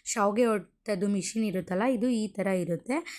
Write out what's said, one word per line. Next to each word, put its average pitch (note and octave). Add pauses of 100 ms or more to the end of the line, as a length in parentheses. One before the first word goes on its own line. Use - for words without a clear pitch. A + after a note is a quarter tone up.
ಶಾವ್ಗೆ G#3
ಒತ್ತೋದು G#3
ಮಿಷಿನ್ G3+
ಇರುತ್ತಲ್ಲ, F3+
ಇದು B3
ಈ A3
ಥರ F#3+
ಇರುತ್ತೆ. F3+ (240)